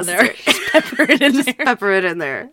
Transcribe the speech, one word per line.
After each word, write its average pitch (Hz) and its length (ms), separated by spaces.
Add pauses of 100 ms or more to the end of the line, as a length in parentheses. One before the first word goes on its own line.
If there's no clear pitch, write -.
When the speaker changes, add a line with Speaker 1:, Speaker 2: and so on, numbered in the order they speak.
Speaker 1:
in 175 60
there. 180 160
Speaker 2:
necessary. - 220
Speaker 1:
<laughs> - 0
Just - 280
pepper 302 380
it 269 100
in 277 120
Speaker 2:
Just 269 120
Speaker 1:
there. 262 200
Speaker 2:
pepper 208 260
it 190 140
in 170 120
there. 143 360